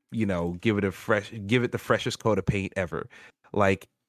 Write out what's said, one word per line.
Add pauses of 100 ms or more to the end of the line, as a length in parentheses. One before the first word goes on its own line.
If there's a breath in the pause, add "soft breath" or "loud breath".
(120)
you
know, (100)
give
it
a
fresh, (160)
give
it
the
freshest
coat
of
paint
ever. (460 loud breath)
Like, (220)